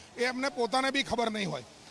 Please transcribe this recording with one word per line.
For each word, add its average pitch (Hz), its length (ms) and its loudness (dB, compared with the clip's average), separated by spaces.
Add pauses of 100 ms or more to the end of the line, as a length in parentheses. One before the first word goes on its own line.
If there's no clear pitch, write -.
(160)
એ 240 80 0
એમને 254 240 0
પોતાને 262 420 2
બી 269 120 2
ખબર 233 280 0
નહીં 208 200 -2
હોય. 127 140 -4 (260)